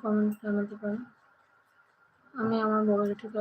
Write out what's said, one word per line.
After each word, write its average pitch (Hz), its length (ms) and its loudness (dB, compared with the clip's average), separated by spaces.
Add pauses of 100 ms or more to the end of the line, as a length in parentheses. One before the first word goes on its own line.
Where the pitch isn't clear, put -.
কমেন্ট 214 300 2 (100)
জানাতে 208 380 -2
পারো। 208 180 -2 (1300)
আমি 226 220 0 (100)
আমার 214 240 2
বড় 202 200 4
জেঠুকে 214 320 -6